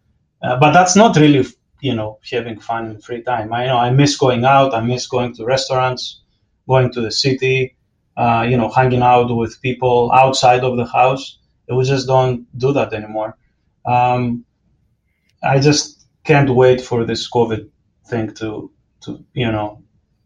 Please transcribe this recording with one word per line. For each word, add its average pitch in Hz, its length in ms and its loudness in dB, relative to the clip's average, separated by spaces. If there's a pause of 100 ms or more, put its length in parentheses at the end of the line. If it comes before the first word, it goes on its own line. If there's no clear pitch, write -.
(420)
Uh, - 140 -2
but 147 160 2
that's 180 240 4
not 202 200 6
really, 147 300 6 (340)
you 123 140 -4
know, 107 240 -8 (100)
having 117 300 -6
fun 113 320 -8
in 107 100 -16
free 120 220 -12
time. 113 300 -6
I 123 140 -4
know 131 100 0
I 123 140 0
miss 143 260 2
going 123 280 0
out. 135 300 4
I 113 60 -2
miss 120 260 -4
going 123 280 -4
to 113 100 -14
restaurants, 127 800 -4 (440)
going 131 280 2
to 120 60 -6
the 107 120 -6
city, 131 640 -2 (400)
uh, 117 320 0
you 127 80 0
know, 117 140 0
hanging 127 320 0
out 123 300 2
with 117 300 -6
people 123 500 0
outside 131 520 4
of 123 120 -2
the 120 100 -4
house. 135 520 -2 (300)
We 127 160 -2
just 127 240 -2
don't 131 380 0 (120)
do 135 140 0
that 123 200 -2
anymore. 107 440 -10 (480)
Um, 123 600 -2 (1000)
I 135 160 2
just - 460 -2 (180)
can't 139 260 4
wait 127 300 4
for 117 240 -4
this 113 260 -6
covid 113 380 -2 (400)
thing 110 260 -6
to, 107 380 -12 (300)
to, - 220 -16 (100)
you 120 180 -4
know, 107 300 -8 (440)